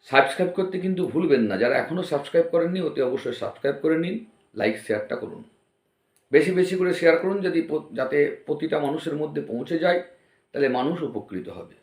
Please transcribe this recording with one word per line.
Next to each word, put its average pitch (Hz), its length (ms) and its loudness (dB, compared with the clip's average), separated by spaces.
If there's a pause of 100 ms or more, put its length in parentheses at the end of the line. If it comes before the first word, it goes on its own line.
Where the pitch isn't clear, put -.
(120)
সাবস্ক্রাইব 170 460 4
করতে 185 220 -2
কিন্তু 180 280 -2
ভুলবেন 143 420 4
না, 95 80 -2
যারা 123 260 4
এখনও 175 200 -4
সাবস্ক্রাইব 165 500 0
করেননি 170 280 0
অতি 147 200 -2
অবশ্যই 127 420 -2
সাবস্ক্রাইব 139 400 -4
করে 160 200 2
নিন, 185 120 -4 (400)
লাইক 107 200 0 (100)
শেয়ারটা 107 300 -4
করুন, - 260 -10 (920)
বেশি 156 200 6
বেশি 180 280 2
করে 180 140 2
শেয়ার 165 240 6
করুন, 190 200 0 (100)
যদি 165 140 0
প-, 151 320 -4
যাতে 131 240 0 (280)
প্রতিটা 156 340 -2
মানুষের 147 360 -2
মধ্যে 147 260 -4
পৌঁছে 127 380 -6
যায়, 175 200 2 (520)
তাহলে 139 180 0
মানুষ 131 340 0
উপকৃত 101 460 -8
হবে। - 340 -16